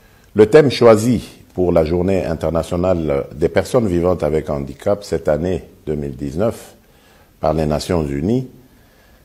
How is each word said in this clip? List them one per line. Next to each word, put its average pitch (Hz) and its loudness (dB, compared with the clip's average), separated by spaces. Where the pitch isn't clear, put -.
le 104 8
thème 120 8
choisi 113 4
pour 90 0
la 82 4
Journée 90 0
internationale 80 -2
des 78 -2
personnes 107 0
vivantes 87 0
avec 76 -2
handicap 71 -4
cette 80 -4
année 80 -2
deux 78 -4
mille 71 -8
dix-neuf 73 -6
par 78 0
les 78 0
Nations 76 -2
Unies 90 -2